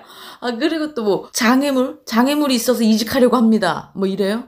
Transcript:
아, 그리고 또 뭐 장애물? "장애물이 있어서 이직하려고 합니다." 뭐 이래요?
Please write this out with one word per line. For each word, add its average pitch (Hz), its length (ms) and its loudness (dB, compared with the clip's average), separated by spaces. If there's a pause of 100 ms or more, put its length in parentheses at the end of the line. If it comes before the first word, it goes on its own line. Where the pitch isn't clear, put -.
(420)
아, 247 160 -4
그리고 302 360 -2
또 233 100 -6
뭐 196 280 -2
장애물? 262 760 0
"장애물이 277 500 0
있어서 233 280 0
이직하려고 226 540 2
합니다." 208 580 0
뭐 190 120 -2
이래요? 196 400 -2